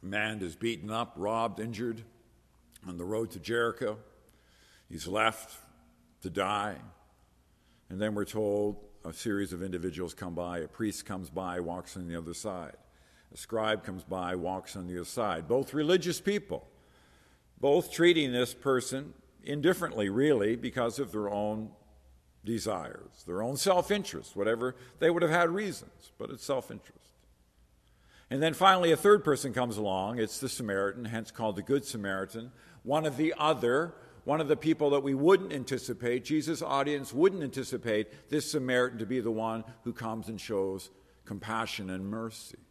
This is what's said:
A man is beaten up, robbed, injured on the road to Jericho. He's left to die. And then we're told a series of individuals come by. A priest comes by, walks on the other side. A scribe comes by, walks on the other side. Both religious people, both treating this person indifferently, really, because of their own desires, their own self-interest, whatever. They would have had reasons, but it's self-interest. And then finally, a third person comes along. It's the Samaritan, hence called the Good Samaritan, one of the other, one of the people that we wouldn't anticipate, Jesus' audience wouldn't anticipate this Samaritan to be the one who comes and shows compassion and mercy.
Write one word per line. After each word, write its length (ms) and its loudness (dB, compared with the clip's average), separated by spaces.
A 40 -12
man 340 0
is 160 -6
beaten 340 -4
up, 260 -2
robbed, 440 0
injured 420 -6
on 80 -8
the 80 -6
road 280 -2
to 60 -12
Jericho. 600 -2
He's 180 -10
left 500 -2
to 80 -6
die. 440 0
And 100 -6
then 160 0
we're 80 -2
told 520 0
a 80 -10
series 400 -2
of 100 -6
individuals 520 -4
come 200 -8
by. 260 -4
A 80 -6
priest 380 -4
comes 240 -8
by, 300 -4
walks 360 -6
on 120 -8
the 80 -6
other 180 -8
side. 420 -8
A 40 -20
scribe 480 0
comes 180 -8
by, 320 -4
walks 400 -4
on 140 -8
the 80 -6
other 80 -4
side. 420 -2
Both 280 0
religious 460 2
people, 460 -2
both 320 4
treating 400 6
this 200 0
person 600 0
indifferently, 640 2
really, 480 4
because 420 -2
of 140 -4
their 180 -2
own 400 -4
desires, 840 -6
their 140 -4
own 140 -4
self-interest, 800 0
whatever. 400 0
They 100 6
would 140 4
have 80 4
had 200 4
reasons, 680 -6
but 120 -8
it's 140 -12
self-interest. 540 -6
And 140 0
then 120 4
finally, 360 8
a 60 8
third 260 8
person 300 2
comes 240 0
along. 420 0
It's 220 -2
the 80 -4
Samaritan, 560 -2
hence 260 -8
called 240 -4
the 80 -6
Good 220 2
Samaritan, 640 -6
one 240 0
of 100 -2
the 220 0
other, 560 2
one 160 2
of 80 0
the 80 4
people 340 2
that 100 4
we 140 0
wouldn't 380 6
anticipate, 720 -2
Jesus' 380 0
audience 500 0
wouldn't 300 4
anticipate 880 -2
this 200 0
Samaritan 480 2
to 80 -4
be 140 0
the 100 0
one 340 -2
who 80 -6
comes 360 -8
and 120 -8
shows 500 -2
compassion 640 -4
and 160 -4
mercy. 520 -8